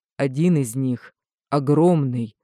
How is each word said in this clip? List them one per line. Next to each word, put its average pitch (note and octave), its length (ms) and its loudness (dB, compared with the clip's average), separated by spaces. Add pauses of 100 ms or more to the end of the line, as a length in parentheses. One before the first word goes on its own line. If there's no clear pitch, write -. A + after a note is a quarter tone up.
(160)
Один D3 420 0
из B2 180 -4
них, C3 400 -6 (340)
огромный, C#3+ 960 0